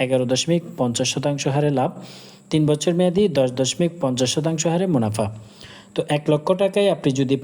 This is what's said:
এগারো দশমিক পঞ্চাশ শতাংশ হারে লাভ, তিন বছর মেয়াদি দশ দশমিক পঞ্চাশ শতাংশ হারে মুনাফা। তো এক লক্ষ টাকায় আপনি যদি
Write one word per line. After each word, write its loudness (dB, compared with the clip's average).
এগারো 2
দশমিক 0
পঞ্চাশ 0
শতাংশ -2
হারে 2
লাভ, 0
তিন 2
বছর 0
মেয়াদি 2
দশ 4
দশমিক 0
পঞ্চাশ 0
শতাংশ -2
হারে 0
মুনাফা। 0
তো -2
এক -2
লক্ষ 0
টাকায় 2
আপনি 0
যদি 2